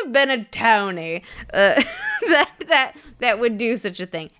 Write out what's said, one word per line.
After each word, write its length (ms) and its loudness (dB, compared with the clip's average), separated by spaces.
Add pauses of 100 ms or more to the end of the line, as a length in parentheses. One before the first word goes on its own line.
have 100 -8
been 180 4
a 140 -2
townie, 760 0 (300)
uh, 300 4 (220)
<laughs> 240 -4
that, 220 4 (180)
that, 240 2 (260)
that 200 0
would 200 0
do 180 0
such 220 -8
a 80 -10
thing. 340 -12